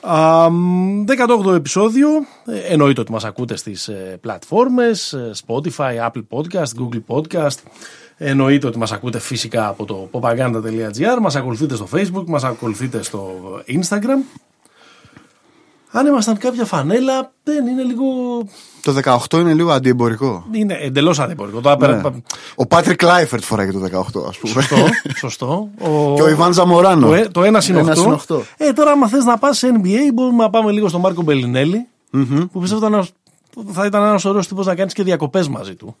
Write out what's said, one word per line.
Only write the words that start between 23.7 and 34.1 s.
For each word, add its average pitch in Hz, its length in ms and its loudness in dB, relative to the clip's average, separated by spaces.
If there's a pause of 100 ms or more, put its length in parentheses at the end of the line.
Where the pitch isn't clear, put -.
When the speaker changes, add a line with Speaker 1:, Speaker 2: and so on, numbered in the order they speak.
Speaker 2:
το 98 60 -4
δεκαοκτώ, 92 500 -4
ας - 100 -12
πούμε. 110 140 -6
Speaker 1:
Σωστό, 156 240 0 (420)
σωστό. 151 600 -6
Ο 147 360 0
Speaker 2:
Και 147 80 4
ο 156 60 6
Ιβάν 165 240 4
Ζαμοράνο. 175 540 6
Speaker 1:
Το 151 80 6
ε-, 208 140 2
το 175 140 0
ένα 208 180 6
συν 180 160 0
οκτώ. 160 140 4
Speaker 2:
Ένα 156 100 2
συν 214 120 4
οκτώ. 160 300 -2 (140)
Speaker 1:
Ε, 302 160 2
τώρα 294 180 4
άμα 277 180 4
θες 254 160 2
να 233 140 2
πας 277 260 0
N 226 220 2
B - 20 2
A, 262 260 2
μπορούμε 240 280 2
να 214 80 2
πάμε 220 220 2
λίγο 208 160 0
στο 170 100 -2
Μάρκο 180 240 0
Μπελινέλη, 143 640 0 (240)
Speaker 2:
Μμμ. 139 420 0
Speaker 1:
που 185 80 -6
πιστεύω 196 200 -2
ήταν 214 120 0
ένας, 196 180 0 (600)
θα 185 140 -4
ήταν 202 160 0
ένας 202 220 2